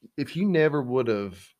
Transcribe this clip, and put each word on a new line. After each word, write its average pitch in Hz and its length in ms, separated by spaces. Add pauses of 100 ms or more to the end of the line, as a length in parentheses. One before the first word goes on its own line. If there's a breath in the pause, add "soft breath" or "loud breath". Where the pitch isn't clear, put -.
(160)
if 139 220
you 190 80
never 156 380
would 123 240
have, 101 360 (160)